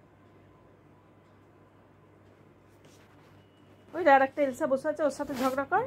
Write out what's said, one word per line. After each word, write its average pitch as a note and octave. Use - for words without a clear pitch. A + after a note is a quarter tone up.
ওই E4+
দে, D4+
আর C4+
একটা C4+
এলসা C#4
বসে C4+
আছে, D4+
ওর C#4+
সাথে C#4+
ঝগড়া C4
কর। G4